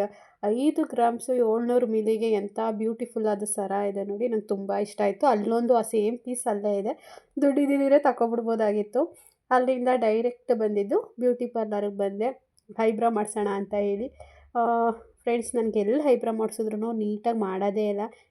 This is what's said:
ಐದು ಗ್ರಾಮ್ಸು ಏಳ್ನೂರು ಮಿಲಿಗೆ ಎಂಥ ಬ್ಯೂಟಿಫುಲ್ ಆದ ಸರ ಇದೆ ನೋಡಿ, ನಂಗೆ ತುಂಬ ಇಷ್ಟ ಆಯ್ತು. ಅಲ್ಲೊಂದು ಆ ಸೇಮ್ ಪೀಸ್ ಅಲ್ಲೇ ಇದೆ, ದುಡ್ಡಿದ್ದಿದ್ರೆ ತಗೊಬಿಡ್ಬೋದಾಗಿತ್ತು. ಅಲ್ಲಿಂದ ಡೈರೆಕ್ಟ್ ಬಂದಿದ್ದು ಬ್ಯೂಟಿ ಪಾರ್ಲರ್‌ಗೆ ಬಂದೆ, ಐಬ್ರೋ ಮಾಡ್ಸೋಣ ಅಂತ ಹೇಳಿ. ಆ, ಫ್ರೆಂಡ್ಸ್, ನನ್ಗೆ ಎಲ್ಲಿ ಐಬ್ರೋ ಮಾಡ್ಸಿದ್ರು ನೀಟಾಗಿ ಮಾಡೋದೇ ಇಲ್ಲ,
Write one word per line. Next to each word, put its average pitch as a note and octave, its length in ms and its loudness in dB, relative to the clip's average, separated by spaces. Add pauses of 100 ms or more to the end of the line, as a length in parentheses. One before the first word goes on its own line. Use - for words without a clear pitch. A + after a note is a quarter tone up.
(460)
ಐದು C#4 380 2
ಗ್ರಾಮ್ಸು A#3 500 0
ಏಳ್ನೂರು A#3+ 540 2
ಮಿಲಿಗೆ A3 440 2
ಎಂಥ G3+ 280 -2 (120)
ಬ್ಯೂಟಿಫುಲ್ A3+ 560 -2
ಆದ G#3 160 0
ಸರ G3 280 -4
ಇದೆ G3 320 -2
ನೋಡಿ, G3+ 240 -4
ನಂಗೆ A3 200 -2
ತುಂಬ G3 260 -4
ಇಷ್ಟ G3+ 280 -4
ಆಯ್ತು. G3+ 260 2
ಅಲ್ಲೊಂದು A#3 500 2
ಆ A3 40 4
ಸೇಮ್ A3 360 0
ಪೀಸ್ - 300 -8
ಅಲ್ಲೇ G#3 320 -2
ಇದೆ, - 440 -8 (180)
ದುಡ್ಡಿದ್ದಿದ್ರೆ C#4 580 4
ತಗೊಬಿಡ್ಬೋದಾಗಿತ್ತು. A3+ 1160 0 (340)
ಅಲ್ಲಿಂದ B3+ 440 2
ಡೈರೆಕ್ಟ್ A#3 600 0
ಬಂದಿದ್ದು G#3+ 640 0
ಬ್ಯೂಟಿ B3 260 2
ಪಾರ್ಲರ್‌ಗೆ G#3 520 -4
ಬಂದೆ, G3+ 500 -4 (340)
ಐಬ್ರೋ A3+ 280 2
ಮಾಡ್ಸೋಣ G#3 380 -2
ಅಂತ G3 260 -4
ಹೇಳಿ. G3+ 440 -2 (380)
ಆ, A#3+ 40 0 (640)
ಫ್ರೆಂಡ್ಸ್, A#3 320 -2
ನನ್ಗೆ A3 240 0
ಎಲ್ಲಿ C4+ 300 2
ಐಬ್ರೋ A3+ 220 2
ಮಾಡ್ಸಿದ್ರು A3 600 -4
ನೀಟಾಗಿ G#3+ 480 -2
ಮಾಡೋದೇ G3+ 500 0
ಇಲ್ಲ, G3+ 120 -2 (300)